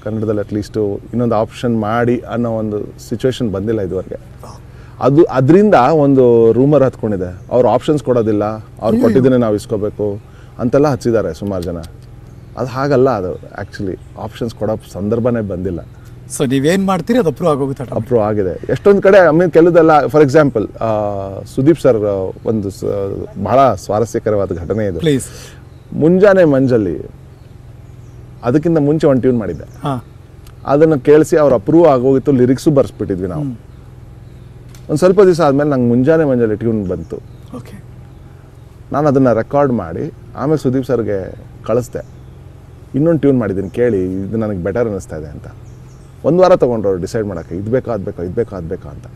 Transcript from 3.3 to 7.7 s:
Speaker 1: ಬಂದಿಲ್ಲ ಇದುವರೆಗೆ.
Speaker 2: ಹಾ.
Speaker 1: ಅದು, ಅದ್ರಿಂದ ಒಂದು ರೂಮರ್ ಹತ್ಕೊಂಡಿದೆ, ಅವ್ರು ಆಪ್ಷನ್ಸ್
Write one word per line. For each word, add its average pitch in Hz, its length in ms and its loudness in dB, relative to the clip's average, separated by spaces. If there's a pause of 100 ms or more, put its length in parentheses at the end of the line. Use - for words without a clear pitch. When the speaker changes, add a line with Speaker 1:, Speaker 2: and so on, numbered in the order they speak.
Speaker 1:
ಬಂದಿಲ್ಲ 104 300 -4
ಇದುವರೆಗೆ. 90 340 -8
Speaker 2:
ಹಾ. - 460 -20 (380)
Speaker 1:
ಅದು, 143 240 4
ಅದ್ರಿಂದ 165 520 4
ಒಂದು 131 760 4
ರೂಮರ್ 135 320 4
ಹತ್ಕೊಂಡಿದೆ, 95 540 -4 (140)
ಅವ್ರು 123 180 2
ಆಪ್ಷನ್ಸ್ 147 340 0